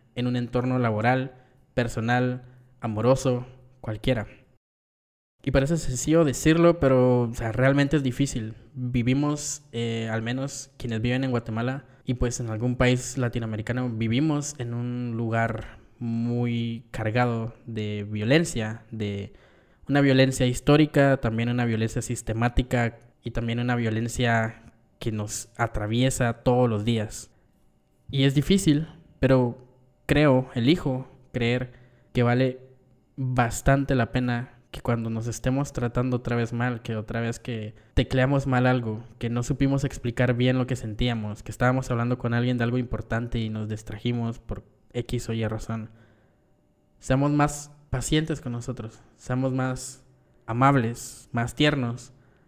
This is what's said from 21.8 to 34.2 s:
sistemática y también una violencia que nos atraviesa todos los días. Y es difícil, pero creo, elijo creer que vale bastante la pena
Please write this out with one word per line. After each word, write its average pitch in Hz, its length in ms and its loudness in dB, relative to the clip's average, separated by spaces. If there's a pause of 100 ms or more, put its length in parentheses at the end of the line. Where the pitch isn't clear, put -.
sistemática 117 960 0 (240)
y 120 80 -10
también 117 300 -2
una 123 160 0
violencia 113 1000 0 (240)
que 117 140 -4
nos 104 460 -6
atraviesa 117 840 0
todos 123 260 4
los 107 180 -2
días. 113 440 -2 (800)
Y 135 140 0
es 135 100 4
difícil, 160 540 4 (320)
pero 127 400 4 (480)
creo, 143 480 4
elijo 127 520 2 (260)
creer 123 400 -2 (400)
que 123 100 2
vale 127 380 2 (540)
bastante 135 760 0
la 120 180 0
pena 123 440 -2 (200)